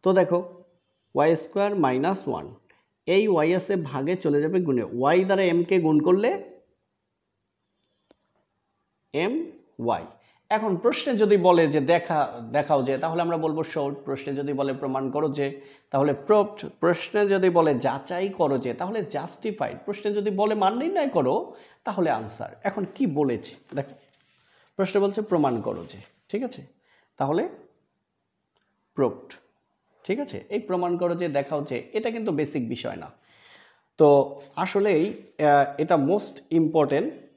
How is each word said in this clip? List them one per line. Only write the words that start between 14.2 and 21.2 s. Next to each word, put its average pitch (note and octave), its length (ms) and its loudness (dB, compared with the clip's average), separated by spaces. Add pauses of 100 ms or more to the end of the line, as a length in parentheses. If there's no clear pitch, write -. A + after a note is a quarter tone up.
যদি C#3+ 180 -4
বলে C3+ 200 -2
প্রমাণ C3+ 380 -4
করো D3 180 -2
যে, C#3 320 -4 (300)
তাহলে C#3 220 2
প্রুভড। G#3 560 0 (100)
প্রশ্নে F3+ 480 2
যদি F#3+ 220 4
বলে E3 260 4
যাচাই C#3+ 540 -4
করো D3 280 0
যে, A#2+ 160 -4
তাহলে G3 300 -6
জাস্টিফাইড। E3+ 840 -8
প্রশ্নে G#3 280 -6
যদি G#3 160 -2
বলে G#3 260 0
মান A3+ 220 2
নির্ণয় D#4+ 320 0
করো, E3 460 0 (280)